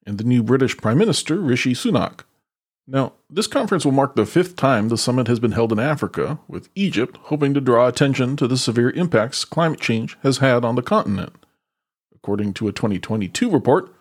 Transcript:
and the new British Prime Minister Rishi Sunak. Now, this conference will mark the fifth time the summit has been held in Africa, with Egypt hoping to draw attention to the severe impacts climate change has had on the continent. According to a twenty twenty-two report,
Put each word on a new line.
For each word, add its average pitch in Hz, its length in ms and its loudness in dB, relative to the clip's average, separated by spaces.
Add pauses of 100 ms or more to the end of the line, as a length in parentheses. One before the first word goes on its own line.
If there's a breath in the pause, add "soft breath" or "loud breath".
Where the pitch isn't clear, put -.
and 104 140 -8
the 107 60 -4
new 123 180 2
British 123 340 2
Prime - 220 0
Minister 175 400 0
Rishi 131 360 0
Sunak. 123 480 -2 (680)
Now, 135 260 -2 (160)
this 196 160 -2
conference 208 400 0
will 143 60 2
mark 135 240 2
the 107 100 2
fifth 175 300 0
time 117 340 2
the 117 80 0
summit 123 300 0
has 120 120 2
been 110 120 0
held 113 200 0
in 110 60 0
Africa, 139 680 -2
with - 260 -12
Egypt 160 520 -2
hoping 147 280 0
to 139 80 0
draw 123 260 4
attention 135 500 0
to 131 100 0
the 131 100 0
severe 120 320 0
impacts 139 560 0
climate 160 340 -2
change - 440 -4
has 139 160 0
had 123 260 2
on 117 80 -2
the 123 80 -2
continent. 104 540 -2 (800)
According 101 400 -4
to 110 120 -2
a 101 40 -2
twenty 101 260 -2
twenty-two 110 540 -4
report, 170 500 0